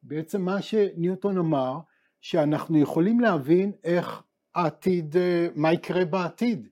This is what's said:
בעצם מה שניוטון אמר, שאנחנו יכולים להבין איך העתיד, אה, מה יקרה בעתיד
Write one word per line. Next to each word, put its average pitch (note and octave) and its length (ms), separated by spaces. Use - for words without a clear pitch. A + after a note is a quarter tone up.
בעצם D#3 380
מה F#3+ 200
שניוטון F#3+ 760
אמר, D3 420
שאנחנו D3+ 560
יכולים F3 420
להבין F#3 520
איך E3+ 400
העתיד, E3+ 640
אה, F3 380
מה D#3+ 180
יקרה F3+ 320
בעתיד F3 680